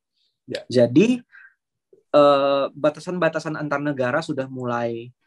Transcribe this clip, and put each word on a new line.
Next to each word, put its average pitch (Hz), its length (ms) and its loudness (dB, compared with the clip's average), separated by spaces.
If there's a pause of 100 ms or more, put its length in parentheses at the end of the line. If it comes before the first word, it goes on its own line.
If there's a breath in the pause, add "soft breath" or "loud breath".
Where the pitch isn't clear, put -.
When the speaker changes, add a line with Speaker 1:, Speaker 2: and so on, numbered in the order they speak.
(520)
Speaker 1:
Ya. - 160 -12
Speaker 2:
Jadi, 135 560 4 (880 loud breath)
eh, 139 540 4 (100)
batasan-batasan 160 800 -4
antar 143 240 -4
negara 139 400 -2
sudah 131 320 -6
mulai, 120 640 -6 (120)